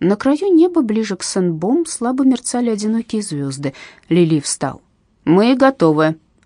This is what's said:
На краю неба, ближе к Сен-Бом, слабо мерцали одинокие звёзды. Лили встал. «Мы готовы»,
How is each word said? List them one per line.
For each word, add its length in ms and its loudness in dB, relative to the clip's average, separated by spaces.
На 160 2
краю 380 -2
неба, 280 4
ближе 340 -4
к 60 -14
Сен-Бом, 640 -2
слабо 380 -4
мерцали 460 0
одинокие 520 -4
звёзды. 520 -8
Лили 320 2
встал. 400 -8
«Мы 300 4
готовы», 600 2